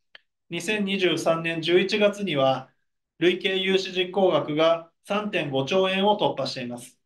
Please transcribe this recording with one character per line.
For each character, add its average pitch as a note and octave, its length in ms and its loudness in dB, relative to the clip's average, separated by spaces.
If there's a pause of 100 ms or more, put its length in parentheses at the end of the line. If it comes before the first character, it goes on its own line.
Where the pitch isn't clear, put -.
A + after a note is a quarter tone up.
(500)
二 E3+ 120 -8
千 G#3+ 240 -2
二 G3 140 -2
十 F3 180 2
三 E3 260 0
年 E3 180 -4
十 E3+ 180 4
一 G3+ 200 0
月 G3+ 240 2
に E3+ 140 -4
は、 C3 340 0 (480)
累 F#3 200 2
計 F#3+ 180 -2
融 F#3+ 200 2
資 F#3 160 -4
実 F#3 180 -2
行 F#3+ 200 2
額 D3+ 240 0
が E3 340 2 (140)
三 G#3 280 -4
点 D#3+ 200 -4
五 C3+ 140 0
兆 F#3+ 240 0
円 F#3+ 180 0
を G#3 100 2
突 D3+ 180 0
破 C3+ 120 -4
し - 60 -8
て C3 100 -8
い A#2+ 40 -8
ま A#2+ 100 -10
す。 - 280 -20